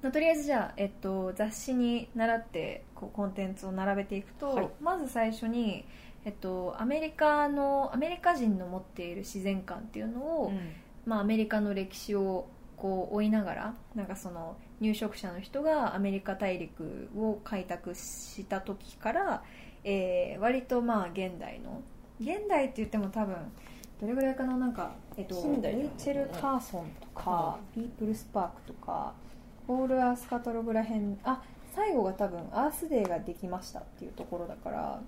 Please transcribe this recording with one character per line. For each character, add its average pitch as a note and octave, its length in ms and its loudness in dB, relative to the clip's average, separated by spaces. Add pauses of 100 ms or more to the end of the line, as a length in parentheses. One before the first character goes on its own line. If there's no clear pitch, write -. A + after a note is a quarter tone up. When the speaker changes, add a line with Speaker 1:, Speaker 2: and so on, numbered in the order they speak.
Speaker 1:
ま C4 80 2
あ、 - 20 0
と D4+ 80 4
り D#4+ 80 6
あ E4 40 8
え E4 40 8
ず D4 80 0
じ C#4+ 100 4
ゃ G#3+ 160 4
あ、 - 80 -10
え G3+ 80 2
っ G3+ 60 -2 (100)
と、 F#3+ 320 0
雑 G#3+ 220 0
誌 - 180 -2
に A#3+ 420 2
倣 A3+ 200 4
っ A3+ 80 -2
て、 - 400 -4 (120)
こ - 160 -8
う、 - 40 -10
コ G3+ 100 0
ン G3 60 -2
テ G3 160 -2
ン F#3+ 80 -4
ツ F#3+ 100 -12
を F#3+ 60 -4
並 F#3+ 240 2
べ G3 80 2
て G3+ 120 -4
い G3 80 -2
く - 100 -14
と、 C#4+ 160 -4
Speaker 2:
は B3+ 140 4
い。 B3+ 60 -2 (100)
Speaker 1:
ま E4+ 180 2
ず C#4 120 -2
最 A3+ 220 2
初 A3 160 -2
に、 A3+ 380 0 (400)
え G#3+ 40 -2
っ G3+ 40 -6
と、 F#3 440 -2
ア A3 80 -2
メ C#4+ 140 2
リ D#4 120 -2
カ D4 380 6
の、 C#4 440 4
ア A#3 40 2
メ D4+ 120 2
リ F4 80 -2
カ F4 180 6
人 A3 220 4
の F3+ 100 -4
持 F#3 120 -4
っ - 20 -6
て - 220 -8
い F3 80 -4
る G#3 60 -6
自 G3 240 -6
然 F#3+ 200 2
観 F#3 180 -6
っ - 40 -8
て G#3+ 160 -8
い A3 40 -4
う A3 40 -2
の A#3+ 120 -4 (240)
を、 F#3 40 2
Speaker 2:
う G3 40 0
ん。 F3 220 -4 (320)
Speaker 1:
ま A3+ 120 2
あ、 - 40 4
ア - 20 2
メ A3 140 4
リ G#3+ 100 4
カ G#3+ 140 4
の G3+ 120 2
歴 F#3+ 240 -2
史 - 180 -2
を、 F#3+ 320 2 (280)
こ F#3+ 360 0
う、 G#3 40 -2
追 G#3 80 4
い G#3+ 60 6
な G#3+ 140 6
が F3 120 -2
ら、 A3 180 -4 (220)
な G#3 80 -2
ん - 20 -4
か F#3+ 100 -6
そ F#3 140 -10
の、 E3 260 -8 (240)
入 G#3+ 140 4
植 G#3+ 240 -2
者 F#3 140 -6
の F3+ 80 -6
人 C#4 240 -4
が D4+ 320 4
ア F#3+ 40 0
メ G3 120 4
リ G3 100 0
カ G3 140 -2
大 F#3 240 0
陸 - 580 -8
を G#3+ 260 2
開 F#3+ 220 -2
拓 F3+ 300 -6
し - 500 -10
た F#3+ 160 -2
時 - 360 -8
か A3 160 -2
ら、 F4 300 2 (400)
え F#3 540 2
ー、 - 20 -8
割 B3 220 4
と B3 200 2
ま A3+ 240 4
あ、 - 20 -4
現 F3+ 320 -4
代 - 200 -8
の、 - 220 -8 (380)
現 F#4+ 280 0
代 D4+ 180 6
っ - 20 0
て C4 100 -4
言 A3 80 2
っ G#3+ 40 -8
て A3 100 2
も G3 100 0
多 G#3+ 160 2
分、 F#3 100 -2 (640)
ど G#3 60 -4
れ A#3 80 0
ぐ C4 80 2
ら C4 100 4
い C4 40 0
か C4 100 0
な、 B3+ 120 2
な B3+ 100 2
ん A#3 60 0
か、 F#3+ 180 -4 (240)
え G3 80 -6
っ - 20 -4
と、 - 80 -6
Speaker 2:
近 C#4 260 2
代 - 20 0
で E3 80 0
は - 40 0
な A#3 60 2
い。 - 40 0
Speaker 1:
レ - 40 0
イ - 100 -2
チ C#4+ 140 -2
ェ C#4 140 2
ル・ C#4 40 -6 (100)
カ C4+ 180 2
ー - 20 4
ソ F3+ 220 -4
ン D#3 100 -8 (100)
と - 60 -16 (120)
か、 - 120 0
Speaker 2:
は E3 280 2 (140)
Speaker 1:
ピ A3+ 80 -2
ー A#3+ 160 -4
プ A3 80 0
ル A3 80 2
ス - 180 -6
パ G3+ 100 2
ー F3 80 0
ク - 140 -12
と - 100 -12
か、 - 400 -4 (520)
ホ C4 200 2
ー - 20 0
ル B3+ 160 6
ア B3 80 6
ー B3 40 2
ス B3 120 -10
カ B3 120 0
タ A#3+ 140 -2
ロ A3+ 80 -2
グ A3+ 120 0
ら A3 100 6
へ A3 140 0
ん、 G3+ 260 0
あ、 B3+ 180 2 (320)
最 G4+ 220 4
後 - 80 6
が F#3+ 100 2
多 G3 140 2
分、 F3 120 -4 (120)
ア C4 160 4
ー D4+ 40 2
ス E4 180 -6
デ A#3+ 140 6
ー F#3 60 2
が E3+ 100 2
で F3 140 -6
き - 140 -6
ま F3+ 140 -4
し - 100 -12
た - 80 -10
っ - 40 -10 (140)
て - 80 -10
い - 40 -8
う - 20 -12
と - 140 -10
こ F3 120 -6
ろ E3+ 80 -4
だ E3 100 -8
か - 140 -8
ら - 380 -4